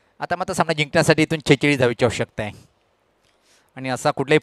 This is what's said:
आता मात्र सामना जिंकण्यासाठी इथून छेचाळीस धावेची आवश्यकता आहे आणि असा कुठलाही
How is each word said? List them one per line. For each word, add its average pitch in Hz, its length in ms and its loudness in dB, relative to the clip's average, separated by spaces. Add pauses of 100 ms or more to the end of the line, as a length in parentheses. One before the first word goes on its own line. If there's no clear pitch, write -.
(200)
आता 147 160 -6
मात्र 185 180 -8
सामना 165 200 0
जिंकण्यासाठी 156 480 2
इथून 156 180 0 (100)
छेचाळीस 147 280 4
धावेची 123 280 0
आवश्यकता 113 380 -4
आहे 104 80 -10 (1200)
आणि 131 140 -10
असा 127 220 -2
कुठलाही 143 320 2